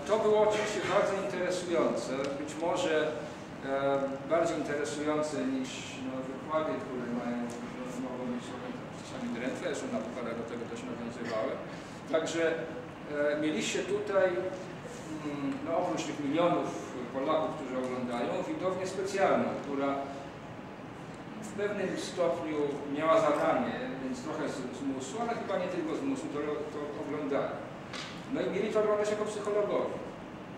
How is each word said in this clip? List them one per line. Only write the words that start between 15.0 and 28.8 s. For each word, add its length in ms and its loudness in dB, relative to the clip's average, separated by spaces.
no, 60 0
oprócz 220 2
tych 220 -4
milionów 440 4
Polaków, 380 2
którzy 200 -4
oglądają, 440 0
widownię 340 0
specjalną, 640 4
która 260 0
w 100 -10
pewnym 280 0
stopniu 460 0
miała 240 6
zadanie, 540 4
więc 220 -4
trochę 240 -4
z, 60 -4
z 20 -6
musu, 280 -4
ale 100 0
chyba 220 0
nie 120 0
tylko 200 0
z 140 -2
musu, 240 -2
to, 60 -2
to 60 -4
oglądali. 500 0
No 80 2
i 80 2
mieli 240 2
to 60 6
oglądać 300 4